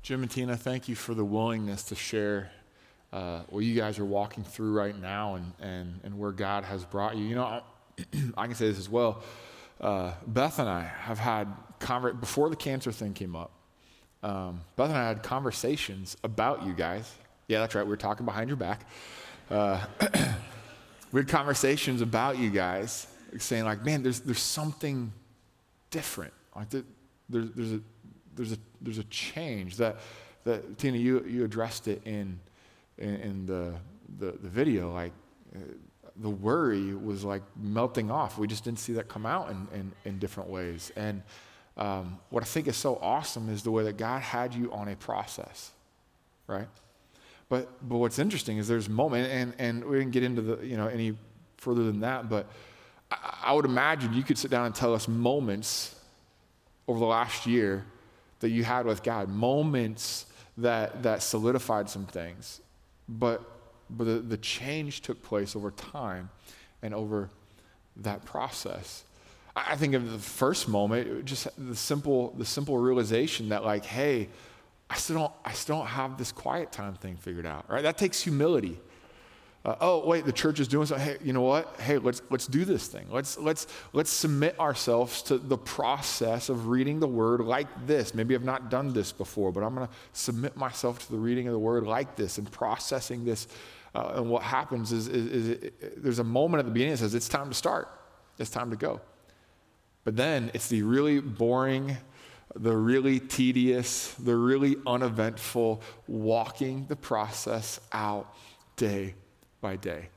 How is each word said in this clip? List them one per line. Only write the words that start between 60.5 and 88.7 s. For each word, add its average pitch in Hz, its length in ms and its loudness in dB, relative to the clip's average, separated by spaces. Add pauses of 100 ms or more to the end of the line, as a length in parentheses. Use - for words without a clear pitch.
that, 117 460 2
that 107 180 2
solidified 113 680 2
some 98 160 -8
things. 90 560 -10 (480)
But, 117 340 0 (460)
but 117 160 -4
the, 113 100 2
the 113 220 -2
change 143 640 -4
took - 220 -8
place 101 340 -2
over 101 140 -4
time 98 580 -8 (540)
and 107 100 -6
over 104 380 -2 (640)
that 104 300 -6
process. - 800 -6 (500)
I, 139 180 -2
I 147 40 0
think 143 180 4
of 120 180 0
the 110 60 -6
first 131 500 0
moment, 110 400 2
it 120 160 -4
just 135 320 -6
the 123 180 -8
simple, 139 640 2
the 120 80 -4
simple 143 320 0
realization 120 720 4
that, 104 160 0
like, 104 220 0
"Hey, 123 420 0 (600)
I - 60 -2
still 160 200 -2
don't, 151 160 0 (100)
I - 100 -6
still 151 260 -2
don't 123 80 -2
have 131 320 -2
this 120 120 -4
quiet 147 420 -4
time 101 240 -6
thing 92 200 -8
figured 87 300 -8
out," 73 240 -8
right? 131 120 0
That 160 140 2
takes 190 240 2
humility. 147 580 4 (840)
Uh, 110 160 0
"Oh, 165 260 4
wait, 165 180 4
the 135 80 4
church 147 280 2
is 127 80 4
doing 147 180 4
something. 139 180 0
Hey, 143 200 -2
you 131 80 2
know 131 100 4
what? 143 380 4
Hey, 135 180 4
let's, 123 320 2
let's 127 160 0
do 143 180 4
this 175 220 2
thing. 92 240 -12
Let's, 139 260 -2
let's, 156 300 0 (260)
let's - 180 2
submit 156 500 4
ourselves 123 640 2
to 135 160 4
the 131 200 2
process 123 880 0
of 117 200 0
reading 135 320 4
the 151 80 4
word 117 320 4
like 127 260 2 (180)
this. 131 300 2
Maybe 113 220 4
I've 120 80 -2
not 127 260 -2